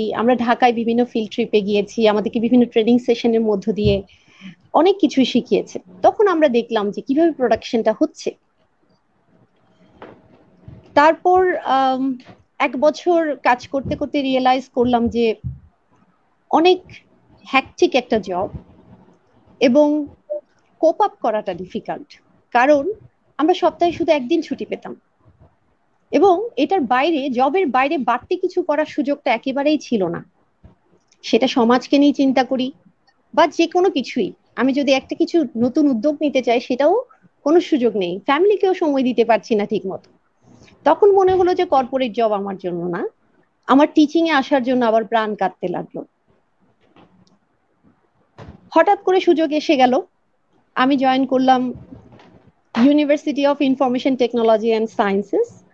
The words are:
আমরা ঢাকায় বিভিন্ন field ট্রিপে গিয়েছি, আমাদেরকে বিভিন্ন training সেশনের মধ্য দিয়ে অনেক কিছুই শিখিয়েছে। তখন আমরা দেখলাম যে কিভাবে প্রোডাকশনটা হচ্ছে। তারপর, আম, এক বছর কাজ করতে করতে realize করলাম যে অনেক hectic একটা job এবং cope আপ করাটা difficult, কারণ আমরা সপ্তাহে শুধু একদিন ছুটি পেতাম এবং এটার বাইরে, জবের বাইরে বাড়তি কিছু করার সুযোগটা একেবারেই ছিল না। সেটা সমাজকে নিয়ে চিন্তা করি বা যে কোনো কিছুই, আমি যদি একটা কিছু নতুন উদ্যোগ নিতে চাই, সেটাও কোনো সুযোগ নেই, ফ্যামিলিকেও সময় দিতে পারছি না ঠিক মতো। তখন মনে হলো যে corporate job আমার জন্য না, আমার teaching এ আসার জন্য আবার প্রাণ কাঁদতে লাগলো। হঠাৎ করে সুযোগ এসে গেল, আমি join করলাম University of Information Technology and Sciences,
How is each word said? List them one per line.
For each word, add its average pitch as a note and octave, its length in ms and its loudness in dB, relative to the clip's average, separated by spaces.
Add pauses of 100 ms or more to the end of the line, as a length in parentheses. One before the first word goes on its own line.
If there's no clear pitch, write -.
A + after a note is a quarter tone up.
(140)
আমরা A#3+ 220 0
ঢাকায় A#3+ 360 2
বিভিন্ন A#3 320 -2
field A3+ 260 -6
ট্রিপে A3 300 0
গিয়েছি, G3+ 380 -4 (100)
আমাদেরকে G#3+ 320 -2
বিভিন্ন A#3+ 260 4
training A#3+ 320 2
সেশনের A#3 420 0
মধ্য G#3 320 -2
দিয়ে G3+ 240 0 (760)
অনেক F4+ 280 4
কিছুই C4 240 2
শিখিয়েছে। - 540 -2 (240)
তখন F#4+ 260 4
আমরা D#4+ 200 2
দেখলাম A3+ 420 -2
যে G3+ 100 -10
কিভাবে D#4 320 0
প্রোডাকশনটা A3+ 680 -2
হচ্ছে। - 300 -4 (2750)
তারপর, D#4+ 460 4 (160)
আম, C4 460 0 (560)
এক B3+ 220 -2
বছর D#4+ 400 0 (220)
কাজ B3 260 2
করতে C#4+ 280 -6
করতে D4 260 -6
realize B3+ 460 0
করলাম A#3+ 400 0
যে A3 260 0 (1160)
অনেক F4+ 300 2 (640)
hectic - 500 -2
একটা A#3+ 240 0
job F#3+ 300 -6 (1120)
এবং D4 460 2 (760)
cope E4 200 2
আপ G4+ 120 0 (100)
করাটা G#3+ 320 -4
difficult, F3+ 540 -10 (440)
কারণ C#4 320 4 (540)
আমরা E4+ 160 2
সপ্তাহে F4 380 0
শুধু D#4+ 200 -2
একদিন D4 300 0
ছুটি A3+ 220 -8
পেতাম - 320 -12 (1160)
এবং F#4 460 2
এটার D#4+ 240 0
বাইরে, C4 400 0 (100)
জবের C#4 360 0
বাইরে C4+ 320 0
বাড়তি B3 380 -4
কিছু F4+ 260 -4
করার D4+ 240 -2
সুযোগটা C#4+ 480 -4
একেবারেই C#4 440 -2
ছিল G#3+ 300 -4
না। - 160 -8 (1000)
সেটা C4 260 0
সমাজকে B3 500 0
নিয়ে C#4+ 140 4
চিন্তা C4+ 320 0
করি C4 280 -4 (600)
বা D#4+ 120 4
যে D#4+ 200 -2
কোনো F4+ 240 0
কিছুই, A3+ 420 -6 (240)
আমি B3+ 160 0
যদি C#4 200 0
একটা C4 240 -2
কিছু E4 280 0 (120)
নতুন B3+ 320 0
উদ্যোগ C#4 320 -2
নিতে C4 220 0
চাই, A#3+ 180 0
সেটাও D4 440 0 (400)
কোনো E4 160 4
সুযোগ A#3 360 0
নেই, F3+ 280 -4
ফ্যামিলিকেও F#4 500 2
সময় C#4+ 280 0
দিতে A#3+ 220 0
পারছি A3+ 300 0
না G#3 120 0
ঠিক G3 200 -6
মতো। - 240 -12 (720)
তখন E4 260 4
মনে F#4+ 240 2
হলো F4+ 200 2
যে F4+ 100 -2
corporate C4 480 -2
job A3 200 -2
আমার G3 240 -6
জন্য F3 300 -8 (100)
না, E4 120 -6 (580)
আমার C#4+ 280 4
teaching E4 340 2
এ D#4+ 40 0
আসার C#4 300 0
জন্য B3+ 220 0
আবার A3 200 0
প্রাণ G#3+ 300 -2
কাঁদতে F#3+ 340 -6
লাগলো। E3+ 360 -8 (2750)
হঠাৎ G4 320 2
করে F#4 180 0
সুযোগ D#4+ 320 0
এসে D4+ 240 0
গেল, B3+ 240 2 (720)
আমি C4+ 220 0
join C4 300 0
করলাম B3+ 460 0 (1000)
University C#4+ 680 2 (100)
of C#4+ 60 -4 (120)
Information C4 420 0 (100)
Technology A3+ 560 0
and A3 80 -2 (100)
Sciences, G#3 520 -4 (260)